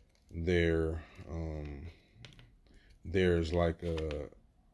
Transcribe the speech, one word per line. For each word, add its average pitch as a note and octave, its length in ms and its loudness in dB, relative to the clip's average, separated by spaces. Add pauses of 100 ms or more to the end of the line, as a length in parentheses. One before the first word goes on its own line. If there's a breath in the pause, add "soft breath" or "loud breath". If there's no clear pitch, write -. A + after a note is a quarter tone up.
(320)
there, E2 720 2 (260 loud breath)
um, D#2 580 -8 (1160 loud breath)
there's E2+ 480 2
like E2+ 320 2
a, D#2 460 -4 (440)